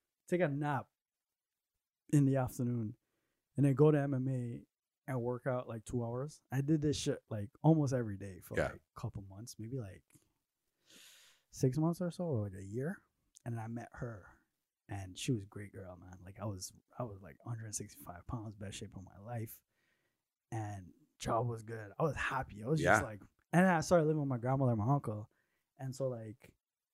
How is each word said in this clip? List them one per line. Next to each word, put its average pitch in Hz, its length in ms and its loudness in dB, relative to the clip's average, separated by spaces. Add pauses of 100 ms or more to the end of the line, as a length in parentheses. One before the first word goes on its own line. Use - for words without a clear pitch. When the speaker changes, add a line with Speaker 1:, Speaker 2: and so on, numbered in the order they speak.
(280)
Speaker 1:
take 175 140 2
a 170 60 4
nap 143 380 0 (1300)
in 147 120 8
the 135 120 4
afternoon, 120 560 -2 (600)
and 135 100 4
then 139 80 6
go 147 160 8
to 151 100 6
M 139 140 0
M 127 140 0
A 123 340 -4 (480)
and 131 120 -2
work 120 260 -2
out, 127 220 -2
like, 113 160 -8
two 123 180 -2
hours. 127 380 -6 (100)
I 131 100 0
did 151 200 4
this 147 160 2
shit, - 320 -2
like, 104 200 -4 (140)
almost 151 300 6
every 113 240 -2
day 95 260 -12
for, - 140 -6
Speaker 2:
Yeah. 78 80 4
Speaker 1:
like, - 160 -6 (160)
a - 20 -16
couple 107 300 -8
months, 101 280 -14
maybe, 113 200 -8
like, 98 260 -12 (1500)
six 131 260 0
months 165 240 2
or 175 100 -4
so, 180 140 -8
or, 135 180 0
like, 101 160 -8
a 95 40 -12
year. 123 340 -6 (480)
And 120 100 -6
then 113 80 -6
I 113 40 -10
met 117 260 -8
her, 113 320 -10 (640)
and 95 280 -8
she - 140 -2
was 107 120 0
a 101 40 -18
great 101 260 -14
girl, 92 260 -14
man. 90 260 -18
Like, 95 160 -18
I - 40 -4
was, 95 260 -6 (280)
I 127 40 -4
was, 101 180 -12
like, 90 240 -18
hundred 110 280 -10
sixty-five - 540 -12
pounds, 107 280 -8
best 101 220 -10
shape - 180 -12
of 95 80 -12
my 95 220 -20
life, 113 320 -8 (920)
and 104 340 -6 (340)
job 117 280 2
was 113 160 -4
good. 110 360 -10
I 139 40 0
was 165 120 2
happy. - 480 -4
I 107 40 -6
was 151 140 2
just 95 200 6
Speaker 2:
Yeah. - 60 -2
Speaker 1:
like, 107 140 -10 (320)
and 175 120 8
I 175 140 6
started 160 260 6
living 156 140 4
with 143 100 0
my 127 80 0
grandmother 127 360 4
and 110 60 2
my 113 140 4
uncle, 107 360 -2 (500)
and 131 160 -6
so, 131 140 0
like, 113 420 -10 (420)